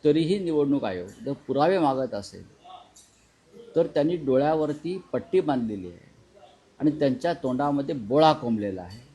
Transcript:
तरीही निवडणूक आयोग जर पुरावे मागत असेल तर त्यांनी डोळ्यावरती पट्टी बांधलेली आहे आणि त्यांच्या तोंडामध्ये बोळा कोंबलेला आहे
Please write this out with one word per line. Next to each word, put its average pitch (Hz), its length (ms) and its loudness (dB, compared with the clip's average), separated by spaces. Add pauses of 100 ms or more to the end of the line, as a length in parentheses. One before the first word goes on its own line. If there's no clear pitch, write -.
तरीही 160 340 4
निवडणूक 147 460 0
आयोग 92 240 -6 (160)
जर 139 80 -6 (140)
पुरावे 151 320 2
मागत 131 360 0
असेल 95 300 -10 (1300)
तर 165 100 2
त्यांनी 160 300 0
डोळ्यावरती 151 840 0 (140)
पट्टी - 280 0
बांधलेली 113 480 -4
आहे 87 180 -20 (720)
आणि 151 180 0
त्यांच्या 143 360 0
तोंडामध्ये 143 600 -2
बोळा 139 400 4
कोंबलेला 104 480 -4
आहे 95 180 -16 (140)